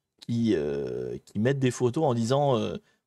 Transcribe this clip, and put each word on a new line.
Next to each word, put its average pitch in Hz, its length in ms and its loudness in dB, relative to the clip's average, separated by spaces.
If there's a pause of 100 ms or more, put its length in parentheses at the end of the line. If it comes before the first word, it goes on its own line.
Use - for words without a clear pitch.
(200)
qui, 117 340 2
euh, 67 720 -2
qui - 140 -8
mettent 135 200 2
des 131 120 2
photos 123 340 0
en 131 100 2
disant, 131 420 2
euh, 104 200 -2 (300)